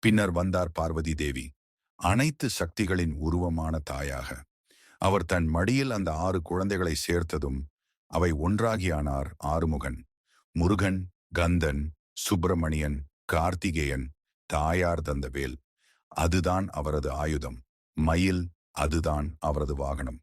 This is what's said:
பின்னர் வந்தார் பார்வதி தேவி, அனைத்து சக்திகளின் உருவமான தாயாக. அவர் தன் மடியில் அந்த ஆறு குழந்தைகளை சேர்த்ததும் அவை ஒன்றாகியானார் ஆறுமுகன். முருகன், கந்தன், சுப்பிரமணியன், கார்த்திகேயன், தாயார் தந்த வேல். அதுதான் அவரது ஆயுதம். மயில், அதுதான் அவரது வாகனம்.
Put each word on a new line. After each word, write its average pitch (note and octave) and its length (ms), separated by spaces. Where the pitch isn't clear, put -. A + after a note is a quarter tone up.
பின்னர் G#2 280
வந்தார் F2+ 400
பார்வதி D#2+ 420
தேவி, C#2 320
அனைத்து B2+ 500
சக்திகளின் F2+ 640
உருவமான D#2+ 640
தாயாக. C2+ 500
அவர் F#2+ 240
தன் E2+ 220
மடியில் A#2 440
அந்த F#2+ 220
ஆறு F#2 280
குழந்தைகளை F2+ 540
சேர்த்ததும் D2+ 640
அவை F2 200
ஒன்றாகியானார் D#2+ 1040
ஆறுமுகன். D2 640
முருகன், F#2+ 440
கந்தன், E2 500
சுப்பிரமணியன், D#2+ 800
கார்த்திகேயன், D#2+ 800
தாயார் E2 520
தந்த C#2+ 260
வேல். C2 300
அதுதான் F2+ 560
அவரது D2+ 440
ஆயுதம். C#2 480
மயில், F2+ 460
அதுதான் D2+ 560
அவரது D2 360
வாகனம். C2 480